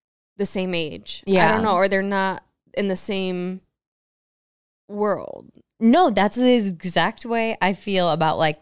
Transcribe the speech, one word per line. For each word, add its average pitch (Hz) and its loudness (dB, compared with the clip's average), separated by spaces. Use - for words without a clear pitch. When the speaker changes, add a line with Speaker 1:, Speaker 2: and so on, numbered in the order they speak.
Speaker 1:
the 202 -2
same 185 -4
age. - -8
I 196 -4
Speaker 2:
Yeah. 170 4
Speaker 1:
don't - 0
know, 214 0
or 190 2
they're 190 0
not 190 -4
in 202 -2
the 185 -2
same 185 -6
world. 208 -4
Speaker 2:
No, 269 6
that's 202 2
the 247 4
exact 180 -2
way 226 -4
I 190 2
feel 185 0
about, 156 0
like, 151 0